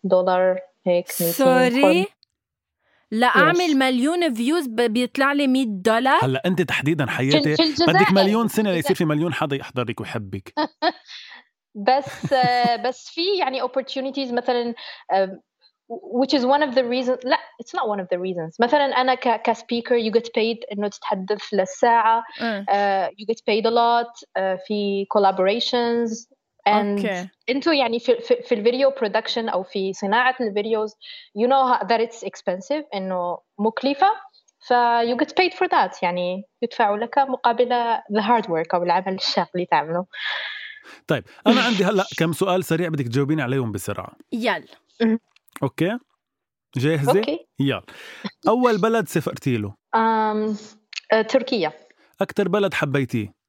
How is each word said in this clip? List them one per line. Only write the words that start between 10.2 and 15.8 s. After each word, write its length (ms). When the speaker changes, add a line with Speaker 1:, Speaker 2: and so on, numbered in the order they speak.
Speaker 1:
<laughs> 380
بس، 580
آه، 440
بس 340
في 100
يعني 240
opportunities 680
مثلًا، 420
آم، 280